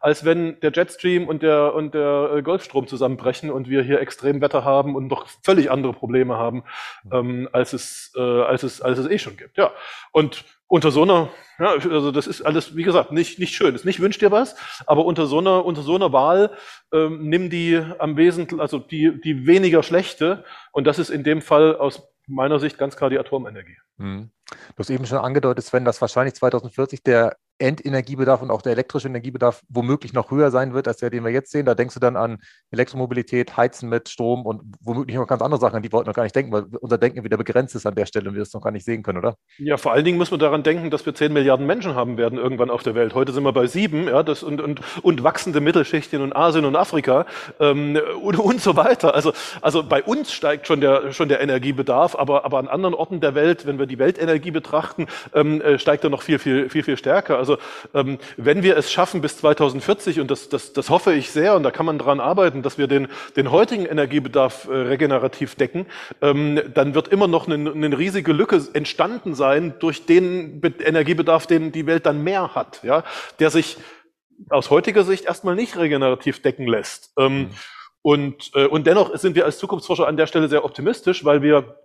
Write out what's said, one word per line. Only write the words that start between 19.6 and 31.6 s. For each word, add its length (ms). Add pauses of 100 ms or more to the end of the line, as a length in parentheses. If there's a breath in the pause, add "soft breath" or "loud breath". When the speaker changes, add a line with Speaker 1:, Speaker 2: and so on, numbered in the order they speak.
Speaker 1:
schlechte. 600 (280 loud breath)
Und 160
das 100
ist 120
in 120
dem 200
Fall 340
aus 320 (180)
meiner 320
Sicht 180
ganz 200
klar 140
die 80
Atomenergie. 580 (220)
Speaker 2:
Mhm. 320 (200)
Du 280
hast 120
eben 160
schon 120
angedeutet, 460
Sven, 200
dass 160
wahrscheinlich 340
zweitausendvierzig 680
der 340 (220)
Endenergiebedarf 840
und 80
auch 100
der 120
elektrische 340
Energiebedarf 600
womöglich 440
noch 200
höher 180
sein 240
wird 140
als 80
der, 140
den 120
wir 80
jetzt 220
sehen. 120